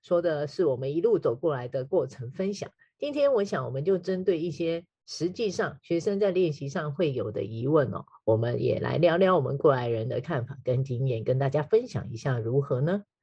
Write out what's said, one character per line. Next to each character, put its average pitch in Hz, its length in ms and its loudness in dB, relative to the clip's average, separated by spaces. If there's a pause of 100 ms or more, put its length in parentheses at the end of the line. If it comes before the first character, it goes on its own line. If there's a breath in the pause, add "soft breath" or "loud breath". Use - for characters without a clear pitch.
说 175 200 0
的 156 240 0
是 180 200 0
我 135 100 2
们 131 180 -4
一 160 60 0
路 208 180 4
走 143 160 0
过 147 220 0
来 123 100 -6
的 131 200 -6
过 156 200 0
程 127 260 -12
分 196 220 -4
享。 - 160 -10 (280 soft breath)
今 294 140 -6
天 277 220 2
我 208 100 2
想 185 220 -4
我 120 40 -6
们 131 140 -4
就 190 140 2
针 185 260 -2
对 185 160 2
一 175 100 -4
些 165 360 -4 (200)
实 - 240 -4
际 202 220 -2
上 156 300 -4
学 170 180 -2
生 196 180 -2
在 202 140 2
练 175 220 2
习 139 160 -8
上 151 240 -4
会 156 180 0
有 113 180 -4
的 107 140 -4
疑 113 240 -4
问 143 260 4
哦， - 120 -8 (180 soft breath)
我 110 140 4
们 120 260 0
也 - 160 2
来 120 180 0
聊 165 200 4
聊 185 180 6
我 156 60 4
们 131 160 -2
过 143 180 6
来 123 140 -2
人 113 180 -2
的 120 140 -2
看 139 240 -4
法 - 180 -14
跟 127 180 0
经 135 240 -2
验， 120 160 0
跟 127 160 0
大 139 120 2
家 147 120 0
分 220 240 2
享 - 240 -8
一 113 60 -10
下 123 240 -2
如 120 220 0
何 135 180 -2
呢？ 180 240 0 (200)